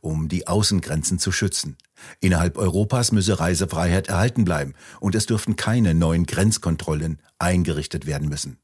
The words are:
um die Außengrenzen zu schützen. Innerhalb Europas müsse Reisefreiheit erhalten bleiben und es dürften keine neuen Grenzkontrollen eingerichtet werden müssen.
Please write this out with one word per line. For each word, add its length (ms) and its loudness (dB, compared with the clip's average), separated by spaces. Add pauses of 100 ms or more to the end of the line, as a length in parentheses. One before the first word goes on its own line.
um 260 -2
die 180 -2
Außengrenzen 720 0
zu 120 -2
schützen. 460 -4 (420)
Innerhalb 380 2
Europas 560 2
müsse 260 2
Reisefreiheit 720 0
erhalten 340 2
bleiben 300 -2 (260)
und 160 -2
es 100 2
dürften 300 0
keine 380 2
neuen 320 4
Grenzkontrollen 960 -2 (180)
eingerichtet 680 0
werden 220 -4
müssen. 360 -8